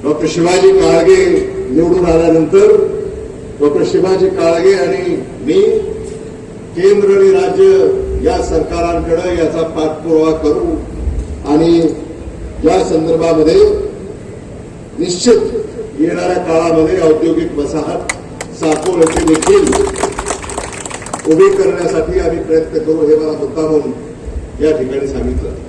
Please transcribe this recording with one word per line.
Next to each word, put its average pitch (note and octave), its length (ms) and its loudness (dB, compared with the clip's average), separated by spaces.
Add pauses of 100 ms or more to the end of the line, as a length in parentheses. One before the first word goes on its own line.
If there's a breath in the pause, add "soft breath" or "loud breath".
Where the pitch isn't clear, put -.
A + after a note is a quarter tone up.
डॉक्टर - 260 -2
शिवाजी F3 400 4 (100)
काळगे E4+ 440 4 (460)
निवडून F3 360 2
आल्यानंतर E3 600 4 (920)
डॉक्टर D3 320 2
शिवाजी F#3 380 2
काळगे E3 440 2
आणि F3 420 -2 (300)
मी F#3+ 140 2 (1160)
केंद्र G3+ 400 4
आणि G3 160 6
राज्य F#3+ 360 4 (560)
या - 200 0
सरकारांकडे E3+ 960 -2
याचा D#3+ 300 0
पाठपुरावा D#3+ 720 0
करू D#4 360 -2 (760)
आणि E3 280 4 (840)
या F3 200 4
संदर्भामध्ये E3 800 2 (1300)
निश्चित F#3 420 2 (600)
येणाऱ्या F3+ 440 0
काळामध्ये E3 580 2
औद्योगिक D#3 560 2
वसाहत - 540 -6 (480)
साकोळ E3 400 0
येथे D#3+ 260 2
देखील D#3+ 380 4 (1700)
उभी F#3 240 6
करण्यासाठी F3 640 0
आम्ही E3 220 -2
प्रयत्न D#3 360 -2
करू, D#3 280 0
हे D#3 100 4
मला D#3 220 -2
मुद्दामून C#3+ 540 -2 (720)
या D3+ 140 2
ठिकाणी C3+ 300 -4
सांगितलं. B2 420 -4 (180)